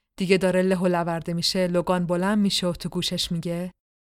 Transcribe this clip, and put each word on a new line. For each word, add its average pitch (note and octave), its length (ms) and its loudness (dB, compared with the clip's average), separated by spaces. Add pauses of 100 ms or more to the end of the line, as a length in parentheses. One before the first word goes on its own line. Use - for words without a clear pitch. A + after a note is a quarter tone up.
(180)
دیگه F#3+ 200 4
داره F#3 240 4
له F#3 160 2
و F#3 80 0
لورده E3+ 460 0
می‌شه، F3+ 340 0
لوگان F3 400 0
بلند F#3 320 0
می‌شه G3 280 2
و F3 60 0
تو - 160 -8
گوشش F3+ 440 -4
میگه: E3+ 400 -4 (300)